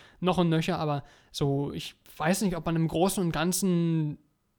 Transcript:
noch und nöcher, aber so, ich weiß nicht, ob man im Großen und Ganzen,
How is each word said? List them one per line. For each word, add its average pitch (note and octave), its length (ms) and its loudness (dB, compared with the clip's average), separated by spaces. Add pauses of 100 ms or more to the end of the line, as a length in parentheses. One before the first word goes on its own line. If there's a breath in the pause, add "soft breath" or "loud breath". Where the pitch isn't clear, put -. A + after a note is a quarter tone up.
(200 loud breath)
noch F3 180 2
und F3 120 4
nöcher, D#3+ 280 2
aber D3 280 -2 (260 soft breath)
so, C#3+ 400 -2
ich - 240 -12 (220)
weiß E3+ 240 0
nicht, F3+ 160 0
ob D#3 80 -8
man E3 100 0
im E3 140 2
Großen F#3 340 0
und E3+ 80 0
Ganzen, E3 840 0 (420)